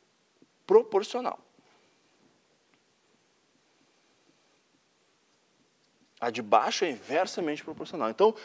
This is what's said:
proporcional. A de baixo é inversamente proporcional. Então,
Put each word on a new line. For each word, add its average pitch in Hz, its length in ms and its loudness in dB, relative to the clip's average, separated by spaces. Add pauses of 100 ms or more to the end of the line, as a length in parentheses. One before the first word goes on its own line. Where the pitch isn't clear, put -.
(680)
proporcional. 381 720 2 (4000)
A 120 80 -2
de 117 140 -6
baixo 113 420 2
é 170 60 -2
inversamente 151 760 -4
proporcional. 151 460 -6
Então, 214 240 4 (100)